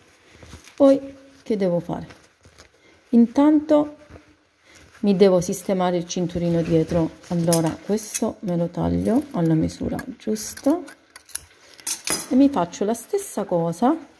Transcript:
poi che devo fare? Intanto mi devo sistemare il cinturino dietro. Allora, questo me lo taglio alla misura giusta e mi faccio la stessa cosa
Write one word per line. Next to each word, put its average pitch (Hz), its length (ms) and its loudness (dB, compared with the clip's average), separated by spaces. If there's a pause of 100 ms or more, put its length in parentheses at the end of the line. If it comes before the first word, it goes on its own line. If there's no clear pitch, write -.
(720)
poi 277 400 4 (280)
che 226 160 -4
devo 175 200 0
fare? 170 300 -10 (1000)
Intanto 294 840 4 (1040)
mi 202 140 2
devo 185 280 4
sistemare 180 560 -2
il 175 80 -6
cinturino 170 560 -2
dietro. 165 560 0 (100)
Allora, 165 400 0
questo - 720 -6
me 175 160 -4
lo 170 120 -2
taglio 175 640 0
alla 165 200 0
misura - 500 -2 (140)
giusta 269 640 -4 (1500)
e 285 40 0
mi 269 140 6
faccio 180 380 -4
la 226 80 0
stessa 240 500 -6
cosa 170 500 0 (260)